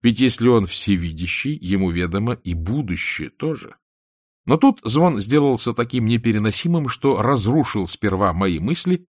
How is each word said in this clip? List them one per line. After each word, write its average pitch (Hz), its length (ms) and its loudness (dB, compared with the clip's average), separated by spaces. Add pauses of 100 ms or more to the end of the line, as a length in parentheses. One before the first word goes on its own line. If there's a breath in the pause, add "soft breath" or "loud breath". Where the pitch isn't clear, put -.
Ведь 117 200 2
если 120 260 2
он 113 200 4
всевидящий, 90 880 -4
ему 95 340 -2
ведомо 90 440 -2
и 87 200 -6
будущее 87 760 -6
тоже. - 440 -8 (720)
Но 139 100 4
тут 180 280 4
звон 139 340 2
сделался 123 560 2
таким 120 320 -2
непереносимым, 117 840 0
что 127 320 0
разрушил 117 640 0
сперва 95 460 0
мои 87 280 0
мысли 175 460 -2 (100)